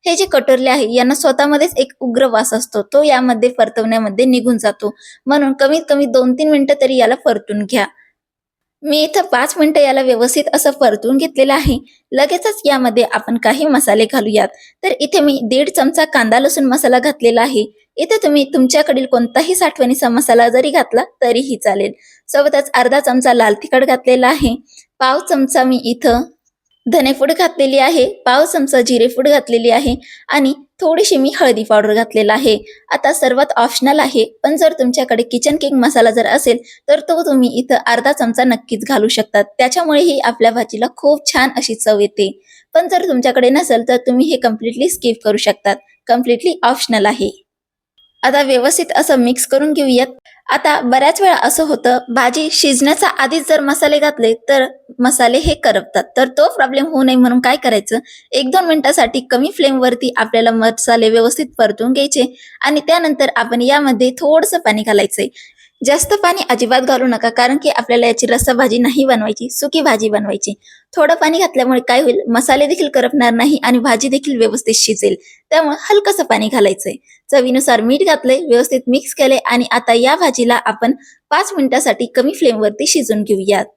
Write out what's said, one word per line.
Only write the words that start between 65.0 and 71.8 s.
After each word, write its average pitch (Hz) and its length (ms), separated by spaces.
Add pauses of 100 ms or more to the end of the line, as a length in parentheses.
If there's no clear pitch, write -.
जास्त 294 320
पाणी 381 360
अजिबात 247 320
घालू 254 260
नका, 226 220
कारण 247 280
की 294 120
आपल्याला 240 380
याची 233 180
रस्साभाजी 240 520
नाही 254 280
बनवायची, 226 440
सुकी 285 320
भाजी 220 280
बनवायची. 202 440 (400)
थोडं 320 220
पाणी 320 240
घातल्यामुळे 262 480